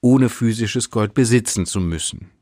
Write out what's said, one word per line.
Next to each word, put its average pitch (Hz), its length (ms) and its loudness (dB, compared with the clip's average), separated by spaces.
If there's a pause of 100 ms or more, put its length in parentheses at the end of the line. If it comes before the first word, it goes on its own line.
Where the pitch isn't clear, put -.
ohne 127 300 4
physisches 113 600 -2
Gold 107 220 -2
besitzen 113 540 0
zu - 120 -6
müssen. 85 520 -6 (120)